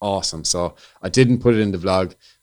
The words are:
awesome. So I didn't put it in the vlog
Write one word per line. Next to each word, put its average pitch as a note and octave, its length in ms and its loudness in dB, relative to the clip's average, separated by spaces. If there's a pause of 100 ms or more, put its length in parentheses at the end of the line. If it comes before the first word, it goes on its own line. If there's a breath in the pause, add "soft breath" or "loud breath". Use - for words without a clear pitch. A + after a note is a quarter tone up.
awesome. F#2+ 440 -4
So F2 300 -2 (260 soft breath)
I F#2+ 80 -6
didn't B2 300 4
put A#2+ 160 2
it G#2+ 60 2
in G#2 100 0
the F#2+ 80 -4
vlog F#2 380 -2 (260 soft breath)